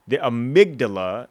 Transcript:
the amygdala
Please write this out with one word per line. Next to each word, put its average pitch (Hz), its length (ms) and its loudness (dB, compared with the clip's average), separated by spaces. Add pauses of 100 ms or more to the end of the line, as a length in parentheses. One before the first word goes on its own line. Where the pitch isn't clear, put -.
the 135 120 -2
amygdala 120 1120 0